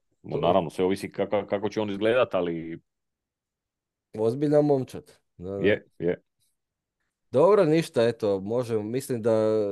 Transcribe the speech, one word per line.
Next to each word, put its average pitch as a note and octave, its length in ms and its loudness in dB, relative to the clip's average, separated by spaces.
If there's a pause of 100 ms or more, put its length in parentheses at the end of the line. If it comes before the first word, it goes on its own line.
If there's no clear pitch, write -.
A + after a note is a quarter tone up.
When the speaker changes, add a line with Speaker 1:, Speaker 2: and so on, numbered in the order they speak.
(220)
Speaker 1:
To - 160 -8
je. - 40 -6
Speaker 2:
naravno, E2+ 280 2
sve F#2 160 -2
ovisi F#2+ 260 -2
kako, G2 340 -4
kako G#2 240 -4
će G#2+ 120 -6
on G#2+ 80 -4
izgledat, A2 460 0
ali E2 440 -4 (1400)
Speaker 1:
Ozbiljan D3 460 2
momčad. C3 540 -2 (180)
Da, F2 120 -12
da. G2 180 -2
Speaker 2:
Je, - 180 0 (140)
je. F2 220 -2 (1120)
Speaker 1:
Dobro, F3+ 340 4
ništa, D#3 380 2
eto, A2 360 0
možemo, A2+ 440 -4
mislim A#2+ 380 -6
da A2+ 100 2 (400)